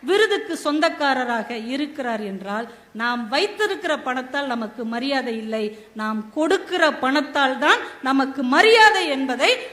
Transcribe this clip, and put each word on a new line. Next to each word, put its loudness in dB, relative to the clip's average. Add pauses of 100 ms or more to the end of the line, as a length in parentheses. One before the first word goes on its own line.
விருதுக்கு 0
சொந்தக்காரராக -2
இருக்கிறார் -4
என்றால், -6 (260)
நாம் -4
வைத்திருக்கிற -2
பணத்தால் -4
நமக்கு -6
மரியாதை -2
இல்லை, -6 (140)
நாம் -6
கொடுக்கிற 2
பணத்தால் 0
தான் 4 (240)
நமக்கு 0
மரியாதை 6
என்பதை 0 (240)